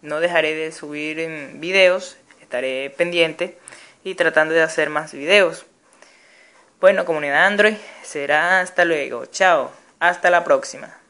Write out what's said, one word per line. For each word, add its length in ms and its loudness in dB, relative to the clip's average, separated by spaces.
No 180 -6
dejaré 360 0
de 180 -6
subir, 440 -10
mm, 320 -14
videos, 560 2
estaré 480 -6
pendiente 680 -2
y 120 -10
tratando 380 0
de 80 4
hacer 280 -2
más 240 -6
videos. 520 0
Bueno, 240 4
comunidad 400 0
Android, 300 2
será 560 0
hasta 240 0
luego. 440 -4
Chao, 440 0
hasta 300 2
la 140 4
próxima. 680 -2